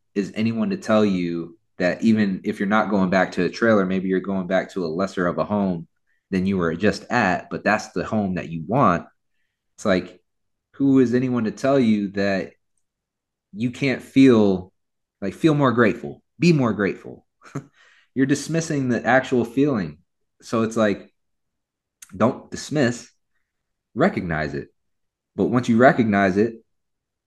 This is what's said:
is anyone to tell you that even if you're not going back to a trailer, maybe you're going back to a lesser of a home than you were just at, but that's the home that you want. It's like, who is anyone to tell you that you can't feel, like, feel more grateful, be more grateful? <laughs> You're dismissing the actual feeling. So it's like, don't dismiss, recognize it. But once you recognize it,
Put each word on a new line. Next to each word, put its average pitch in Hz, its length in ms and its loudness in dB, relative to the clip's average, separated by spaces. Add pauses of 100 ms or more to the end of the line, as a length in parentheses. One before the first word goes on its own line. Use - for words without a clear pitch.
(140)
is 98 200 -4
anyone 110 360 -2
to 98 60 -4
tell 107 280 2
you 85 520 -4 (200)
that 90 260 -2
even 107 400 2
if 101 160 -6
you're 101 100 -4
not 104 220 0
going 95 200 0
back 92 220 2
to 92 120 -2
a 82 60 0
trailer, 107 360 2
maybe 95 220 -4
you're 95 100 2
going 95 300 -6
back 92 240 -2
to 92 120 -6
a 80 40 -4
lesser 90 400 -4
of 78 100 -4
a 80 60 -2
home 98 420 -2 (440)
than 92 160 0
you 196 120 0
were 82 160 -2
just 98 360 -2
at, 104 380 0
but 82 140 -8
that's 101 300 0
the 87 120 -6
home 101 300 -4
that 82 140 -8
you 82 180 -10
want. 101 400 0 (720)
It's - 80 -12
like, 92 360 -2 (520)
who 135 260 2
is 117 160 2
anyone 123 300 -2
to 104 80 -4
tell 135 260 0
you 107 340 2
that 98 420 -4 (1000)
you 113 180 -4
can't 127 320 -4
feel, 107 680 4 (480)
like, 95 140 -8
feel 160 200 2
more 143 180 2
grateful, 98 500 0 (180)
be 170 120 4
more 127 200 2
grateful? 90 520 -6 (300)
<laughs> - 600 -20
You're 135 120 2
dismissing 147 600 -2
the 117 180 -2
actual 127 380 2
feeling. 113 540 -2 (440)
So 113 200 -2
it's 110 140 -4
like, 104 360 0 (1040)
don't - 340 -2
dismiss, - 600 -4 (840)
recognize 87 600 -2
it. 69 140 -10 (680)
But 95 100 0
once 120 220 0
you 117 80 4
recognize 104 600 4
it, 113 160 0 (720)